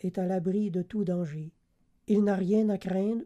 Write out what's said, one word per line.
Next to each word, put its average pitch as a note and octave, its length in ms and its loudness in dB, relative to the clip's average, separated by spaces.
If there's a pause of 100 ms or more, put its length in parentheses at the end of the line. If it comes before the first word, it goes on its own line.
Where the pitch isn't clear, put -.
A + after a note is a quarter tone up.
est F3+ 160 -6
à F#3 100 0
l'abri F#3+ 440 0
de F3+ 100 -2
tout G3+ 240 -4
danger. E3 480 -4 (540)
Il G#3 180 4
n'a G3+ 120 4
rien G#3 340 2
à G3 80 -2
craindre F#3+ 480 -2